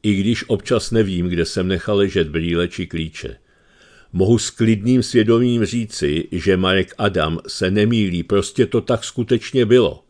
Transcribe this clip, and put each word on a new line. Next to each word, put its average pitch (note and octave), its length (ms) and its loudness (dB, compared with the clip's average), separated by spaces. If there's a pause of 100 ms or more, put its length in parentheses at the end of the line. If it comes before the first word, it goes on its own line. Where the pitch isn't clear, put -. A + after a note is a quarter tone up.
i G#2 120 2
když G2+ 340 0
občas A2 420 -2
nevím, F#2+ 380 0
kde E2+ 160 0
jsem F#2 240 -4
nechal F#2+ 280 -2
ležet F#2 320 2
brýle E2+ 400 -2
či F2 180 -8
klíče. - 500 -8 (800)
Mohu G#2 220 4
s - 120 -4
klidným A2+ 520 2
svědomím A#2 640 2
říci, F#2+ 680 -4
že F#2 240 0
Marek F#2 420 0
Adam E2 480 0
se F#2 240 -4
nemýlí, G#2 520 0
prostě G2+ 440 0
to A2+ 140 0
tak A#2 240 -2
skutečně B2 600 -2
bylo. G#2 440 2